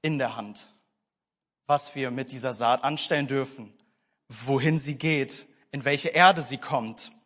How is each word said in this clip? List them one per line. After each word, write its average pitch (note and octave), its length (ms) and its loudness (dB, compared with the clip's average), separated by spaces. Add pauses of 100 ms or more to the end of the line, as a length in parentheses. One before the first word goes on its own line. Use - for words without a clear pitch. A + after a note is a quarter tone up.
in D#3 160 0
der A#2 180 -2
Hand, G#2 340 -12 (960)
was C#3+ 300 0
wir C3 160 -4
mit C3 220 -6
dieser B2+ 180 -2
Saat A#2+ 320 2
anstellen D3 440 0
dürfen, C3 460 -4 (540)
wohin C3+ 500 0
sie C#3+ 200 -4
geht, D3+ 500 -2 (240)
in C3+ 140 -8
welche C#3+ 240 0
Erde F3+ 340 6
sie C3+ 140 -2
kommt. A2+ 560 -6 (120)